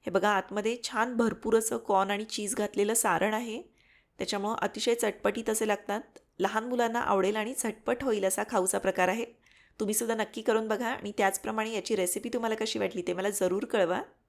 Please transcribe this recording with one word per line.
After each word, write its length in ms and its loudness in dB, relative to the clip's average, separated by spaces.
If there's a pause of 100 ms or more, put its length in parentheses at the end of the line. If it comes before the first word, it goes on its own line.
हे 40 -4
बघा, 200 2
आतमध्ये 540 -2
छान 320 -2
भरपूर 420 2
असं 200 0
कॉर्न 320 2
आणि 140 -2
चीज 300 -6
घातलेलं 400 0
सारण 400 2
आहे, 260 -4 (580)
त्याच्यामुळं 440 -2
अतिशय 320 0
चटपटीत 560 0
असे 180 0
लागतात. 320 -2 (380)
लहान 260 0
मुलांना 360 0
आवडेल 360 2
आणि 220 -4
झटपट 460 -2
होईल 200 2
असा 260 2
खाऊचा 280 2
प्रकार 300 2
आहे. 160 -2 (560)
तुम्हीसुद्धा 340 0
नक्की 280 -4
करून 260 2
बघा 200 0
आणि 300 -6
त्याचप्रमाणे 540 0
याची 240 -2
रेसिपी 360 0
तुम्हाला 220 0
कशी 240 -4
वाटली 280 -2
ते 60 0
मला 180 0
जरूर 340 0
कळवा. 360 2 (280)